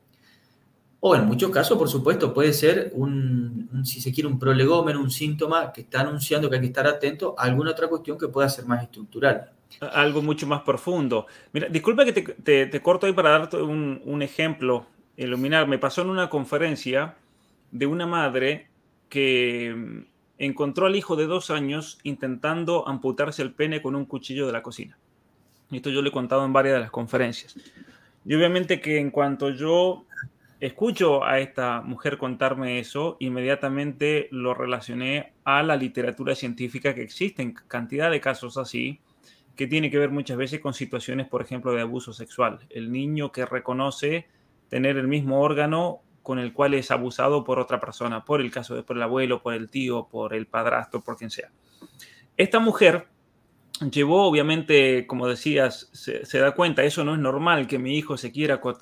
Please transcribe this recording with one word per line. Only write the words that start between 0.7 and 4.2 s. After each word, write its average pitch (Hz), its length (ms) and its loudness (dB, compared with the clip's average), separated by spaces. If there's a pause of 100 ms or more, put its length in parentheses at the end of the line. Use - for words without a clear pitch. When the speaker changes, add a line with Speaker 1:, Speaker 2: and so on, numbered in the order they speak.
Speaker 1:
o 185 120 8
en 117 100 6
muchos 123 240 2
casos, - 300 4
por 151 100 2
supuesto, 143 420 2
puede 147 220 4
ser 165 400 4
un, 127 800 -2
un, 131 120 -2
si - 140 -6
se 131 140 -4
quiere, 151 140 -2